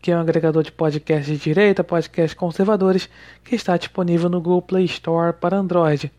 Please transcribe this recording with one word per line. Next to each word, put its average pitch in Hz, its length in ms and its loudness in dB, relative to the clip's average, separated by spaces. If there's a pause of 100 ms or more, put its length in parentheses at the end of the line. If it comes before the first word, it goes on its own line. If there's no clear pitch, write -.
que 175 100 0
é 170 60 2
um - 20 0
agregador 160 420 2
de - 80 -4
podcasts 151 560 -2
de 151 160 -4
direita, 185 400 2
podcasts 165 520 -2
conservadores, 190 720 0 (340)
que - 120 -6
está 180 240 -2
disponível 175 500 -2
no 175 140 -2
Google 180 180 0
Play 185 240 -2
Store 170 480 -2
para 175 240 -2
Android. 170 640 0